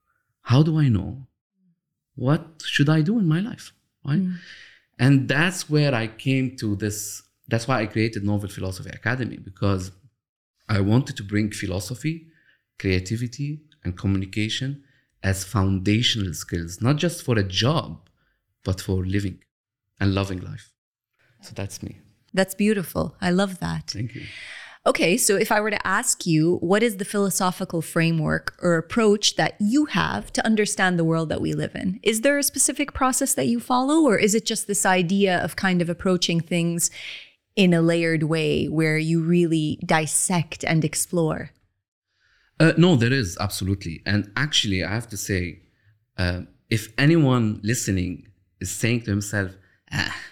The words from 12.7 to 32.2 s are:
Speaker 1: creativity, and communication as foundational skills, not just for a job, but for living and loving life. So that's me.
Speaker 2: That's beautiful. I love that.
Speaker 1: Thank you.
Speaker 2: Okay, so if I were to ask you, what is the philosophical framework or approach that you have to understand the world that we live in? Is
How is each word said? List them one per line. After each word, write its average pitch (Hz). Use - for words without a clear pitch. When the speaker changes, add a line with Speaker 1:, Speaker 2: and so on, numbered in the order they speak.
Speaker 1:
creativity, 117
and 90
communication 107
as 95
foundational 98
skills, 85
not 131
just 170
for 117
a 98
job, 107
but 95
for 92
living 95
and 98
loving 95
life. -
So -
that's -
me. -
Speaker 2:
That's 190
beautiful. 202
I 185
love 190
that. 165
Speaker 1:
Thank 117
you. -
Speaker 2:
Okay, 180
so 196
if 208
I 214
were 214
to -
ask -
you, 160
what 196
is 226
the 196
philosophical 190
framework 160
or 175
approach 208
that -
you 254
have -
to -
understand 208
the 165
world 160
that -
we 156
live 151
in? 185
Is 220